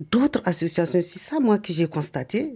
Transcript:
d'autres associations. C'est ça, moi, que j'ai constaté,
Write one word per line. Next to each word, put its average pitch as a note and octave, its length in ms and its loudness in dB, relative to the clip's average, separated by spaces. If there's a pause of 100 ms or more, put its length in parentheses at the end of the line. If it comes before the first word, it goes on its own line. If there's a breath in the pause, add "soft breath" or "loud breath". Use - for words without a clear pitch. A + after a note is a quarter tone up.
d'autres C4 360 2
associations. E3+ 540 0
C'est F3 200 -2
ça, D4+ 200 -2
moi, A3 200 4
que G#3 120 -8
j'ai E3 160 0
constaté, D#3 680 -4